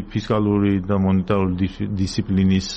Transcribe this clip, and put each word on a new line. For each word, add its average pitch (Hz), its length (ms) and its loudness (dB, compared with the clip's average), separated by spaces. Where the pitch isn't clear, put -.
ფისკალური 104 800 0
და 98 160 -2
მონეტარული 95 600 2
დისი-, 95 320 -4
დისციპლინის 95 800 0